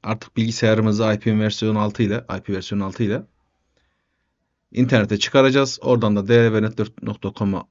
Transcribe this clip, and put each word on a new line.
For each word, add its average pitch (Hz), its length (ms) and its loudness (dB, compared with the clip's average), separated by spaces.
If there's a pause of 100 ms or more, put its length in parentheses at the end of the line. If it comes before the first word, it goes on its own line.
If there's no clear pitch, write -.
Artık - 340 -8
bilgisayarımızı 110 760 2
I 104 40 -4
P 107 200 0
versiyon 107 360 -2
altı 107 280 -2
ile, 107 220 -2 (140)
I - 20 -8
P - 120 -8
versiyon 98 280 -6
altı 95 220 -6
ile 113 200 -2 (1500)
internete 110 460 2
çıkaracağız. 135 640 2
Oradan 110 340 2
da 98 120 -2
D 117 140 6
R 113 100 4
V 107 100 2
network 110 400 -6
nokta 107 340 -8
com'a 98 340 -4